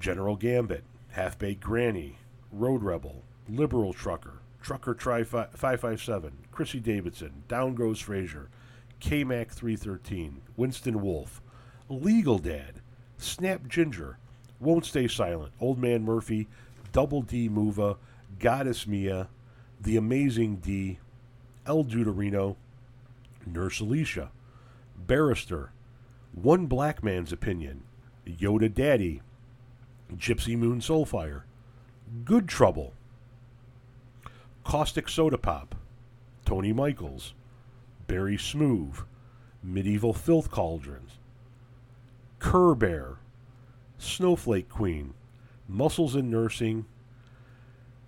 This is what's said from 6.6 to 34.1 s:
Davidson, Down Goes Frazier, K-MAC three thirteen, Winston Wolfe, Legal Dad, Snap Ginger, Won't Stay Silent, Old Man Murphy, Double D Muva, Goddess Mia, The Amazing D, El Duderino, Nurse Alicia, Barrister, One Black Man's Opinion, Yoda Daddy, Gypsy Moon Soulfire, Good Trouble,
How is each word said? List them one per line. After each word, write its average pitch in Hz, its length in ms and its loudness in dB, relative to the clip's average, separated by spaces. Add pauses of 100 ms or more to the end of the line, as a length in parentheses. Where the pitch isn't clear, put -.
Davidson, 87 680 -4
Down 131 260 -2
Goes 113 260 0
Frazier, 87 500 -6 (480)
K-MAC 131 520 0
three 113 260 -2
thirteen, 87 680 -8 (140)
Winston 123 440 -2
Wolfe, 85 400 -4 (480)
Legal 147 500 4
Dad, 80 440 -8 (340)
Snap 180 520 -4
Ginger, 113 500 -2 (420)
Won't 160 240 4
Stay 127 240 2
Silent, 85 520 -2
Old 127 180 0
Man 120 260 2
Murphy, 110 420 0 (460)
Double 139 300 2
D 117 260 -2
Muva, 104 480 2 (420)
Goddess 127 480 0
Mia, 98 420 -2 (520)
The 110 160 2
Amazing 113 600 2
D, 95 420 -4 (680)
El 156 180 2
Duderino, 101 720 0 (880)
Nurse 90 360 -4
Alicia, 110 500 -2 (760)
Barrister, 120 680 2 (600)
One 156 340 4
Black 139 360 0
Man's 90 300 -2
Opinion, 78 500 -6 (420)
Yoda 104 480 2
Daddy, 120 480 2 (960)
Gypsy 113 420 -2
Moon 117 220 2
Soulfire, 110 640 0 (840)
Good 202 220 6
Trouble, 90 480 2 (1700)